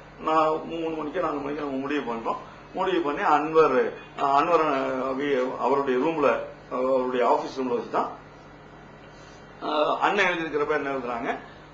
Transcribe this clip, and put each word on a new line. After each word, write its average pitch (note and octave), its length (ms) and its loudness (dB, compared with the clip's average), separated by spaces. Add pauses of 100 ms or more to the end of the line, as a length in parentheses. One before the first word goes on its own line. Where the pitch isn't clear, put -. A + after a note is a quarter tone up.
(200)
நான் D#3 460 2
மூணு D#3+ 300 -6
மணிக்கு, D3+ 240 -4
நாலு D#3 180 -2
மணிக்கு D3 260 -6
நம்ம C3+ 140 -4
முடிவு C3+ 340 -2
பண்றோம். A2+ 240 -4 (380)
முடிவு F3+ 260 0
பண்ணி D3 220 -2
அன்வர், D3+ 720 4 (260)
அஹ், - 40 -6
அன்வர், D#3 380 4
அஹ், C3+ 580 -2
வி-, C3+ 400 0
அவருடைய C3 400 2
ரூம்ல, C#3+ 400 2 (320)
அவருடைய B2+ 580 0
ஆபீஸ் D3 320 0
ரூம்ல A#2+ 180 -2
வச்சுதான், D3 300 -2 (1500)
அஹ், D3+ 380 2
அண்ணன் F#3 260 4
எழுதியிருக்கிறப்ப D#3 440 0
என்ன C#3+ 200 0
எழுதுறாங்க, C3 460 -4 (380)